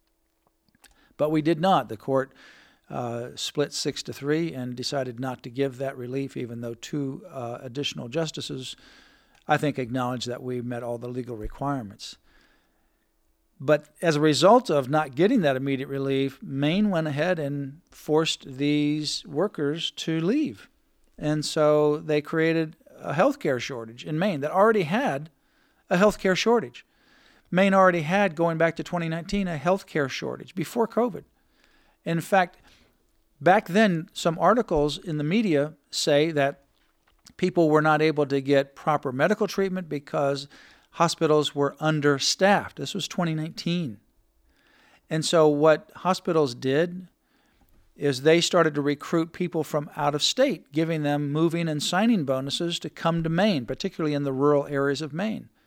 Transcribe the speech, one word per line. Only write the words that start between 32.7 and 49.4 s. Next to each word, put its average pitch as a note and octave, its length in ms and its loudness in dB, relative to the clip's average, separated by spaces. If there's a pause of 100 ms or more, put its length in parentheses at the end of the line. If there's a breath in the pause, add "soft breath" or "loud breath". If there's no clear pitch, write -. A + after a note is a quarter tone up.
back F3+ 280 4
then, F3+ 440 2
some E3 280 -2
articles E3+ 580 2
in D#3 200 -6
the D3 60 -2
media D#3 500 2 (160)
say D#3 420 2
that C#3+ 320 -2 (720)
people E3+ 340 2
were D3+ 120 6
not D#3 200 4
able D3+ 240 2
to C#3 140 0
get C#3 360 2
proper D3 360 -2
medical F3+ 340 0
treatment F#3 420 -4
because C#3+ 600 -4 (480 loud breath)
hospitals D#3 580 2
were C#3+ 260 0
understaffed. D#3 960 2
This C#3+ 180 -8
was F3+ 140 -6
twenty E3+ 260 -2
nineteen. D#3 640 -4 (1120 soft breath)
And D#3 140 -2
so D#3+ 240 6
what D3+ 480 4
hospitals D#3+ 580 0
did D#3+ 540 -2 (880)
is C#3 280 -2
they D#3+ 180 6
started E3 340 2
to D3 60 -2
recruit D#3 540 -2
people E3+ 280 -4